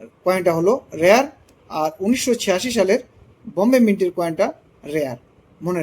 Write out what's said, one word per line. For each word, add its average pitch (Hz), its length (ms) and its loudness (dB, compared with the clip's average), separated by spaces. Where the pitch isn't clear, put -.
কয়েনটা 180 340 0
হলো 180 140 2
রেয়ার, 220 240 4
আর 156 200 -4
উনিশশো 247 280 0
ছিয়াশি 196 340 -2
সালের 196 240 2
বম্বে 240 320 4
মিন্টের 196 300 0
কয়েনটা 170 300 -2
রেয়ার, 135 240 -4
মনে 170 220 -6